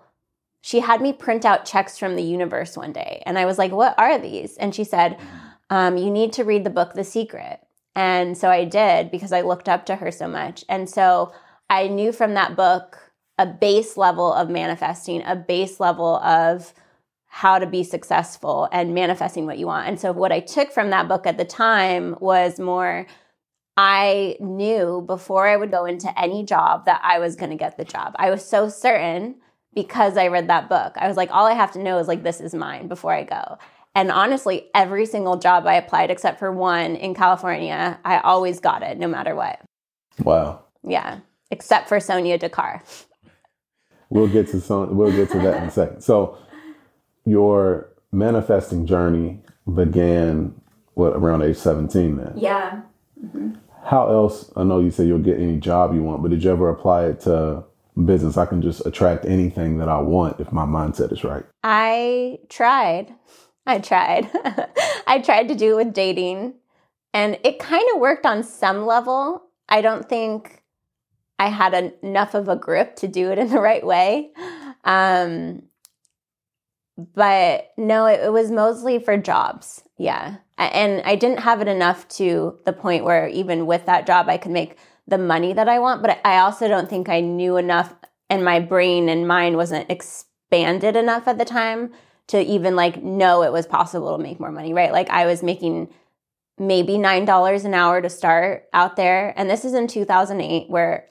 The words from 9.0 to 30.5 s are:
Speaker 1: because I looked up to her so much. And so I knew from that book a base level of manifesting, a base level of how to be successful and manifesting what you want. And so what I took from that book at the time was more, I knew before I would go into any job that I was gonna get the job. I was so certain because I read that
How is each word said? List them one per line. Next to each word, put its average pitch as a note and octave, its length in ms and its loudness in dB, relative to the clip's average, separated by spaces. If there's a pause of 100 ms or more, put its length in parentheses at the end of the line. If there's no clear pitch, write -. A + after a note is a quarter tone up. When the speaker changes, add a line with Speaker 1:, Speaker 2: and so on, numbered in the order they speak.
Speaker 1:
because F#3 220 -8
I F3+ 80 2
looked F3 280 -4
up F3+ 180 0
to F#3+ 100 -4
her F3 160 -8
so E3+ 160 -12
much. D3+ 400 -10
And F#3+ 200 -4
so F3+ 440 2 (360)
I G3 200 0
knew G#3 240 -2
from A3 220 -2
that F#3 220 0
book - 560 0 (240)
a F#3+ 100 2
base G#3 500 0
level F3 360 2
of E3 160 0
manifesting, E3+ 720 -6
a F#3 120 -4
base F#3 460 -4
level E3+ 380 0
of E3+ 540 0 (540)
how F#3+ 320 2
to F#3 80 -2
be F3+ 160 -2
successful E3 880 -4
and F3 240 -2
manifesting F3 500 -2
what D#3 140 -8
you E3+ 80 -6
want. D#3+ 220 -6
And F3+ 100 -6
so F#3 140 -4
what F#3 180 0
I E3 80 0
took C#4 320 -2
from G#3 200 0
that F3+ 180 0
book F3+ 180 -2
at E3+ 100 -2
the F3 80 -2
time F#3 760 0
was F3+ 400 2
more, F3+ 480 -4 (680)
I G3 640 2
knew F#3+ 680 -2
before F#3+ 440 0
I G#3 80 4
would G#3 160 -2
go F3 120 0
into F3 320 -6
any F#3+ 280 -2
job E3 400 0
that F3 180 2
I F3 160 2
was E3+ 160 -2
gonna D3+ 220 -8
get D#3 200 -8
the E3+ 80 -10
job. - 360 -10
I F#3+ 100 2
was G3 140 -4
so G#3+ 240 0
certain G#3 680 -2 (400)
because G3+ 420 -2
I F#3 120 2
read F3 180 0
that E3+ 220 0